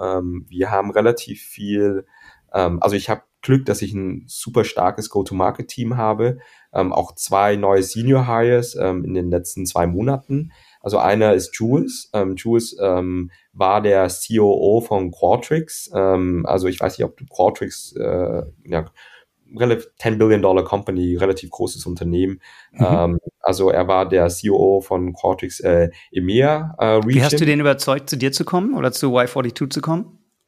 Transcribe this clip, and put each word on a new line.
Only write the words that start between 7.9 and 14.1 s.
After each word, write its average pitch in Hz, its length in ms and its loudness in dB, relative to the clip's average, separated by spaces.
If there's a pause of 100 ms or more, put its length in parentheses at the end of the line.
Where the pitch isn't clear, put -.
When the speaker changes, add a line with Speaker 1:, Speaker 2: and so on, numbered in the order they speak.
Speaker 1:
Hires, 120 480 2
ähm, 92 300 -2
in 92 80 -6
den 90 160 -2
letzten 87 380 -4
zwei 87 180 0
Monaten. 135 640 -4 (300)
Also 98 160 -2
einer 107 360 4
ist - 220 -2
Jules. 123 580 -2
Ähm, 95 220 -2
Jules, 117 460 -2
ähm, 90 480 -2 (240)
war 98 280 2
der 95 280 4
C 110 300 -4